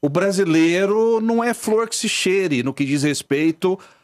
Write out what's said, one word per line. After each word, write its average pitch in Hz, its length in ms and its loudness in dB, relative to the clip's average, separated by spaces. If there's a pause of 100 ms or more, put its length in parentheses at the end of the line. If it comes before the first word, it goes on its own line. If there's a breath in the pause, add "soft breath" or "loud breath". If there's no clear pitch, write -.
O 147 80 0
brasileiro 190 1120 2
não 226 220 0
é 233 100 -2
flor 220 360 -2
que - 60 -10
se - 120 -4
cheire 185 540 0
no 131 120 -2
que 143 120 -2
diz 139 180 -2
respeito 160 760 0 (240 loud breath)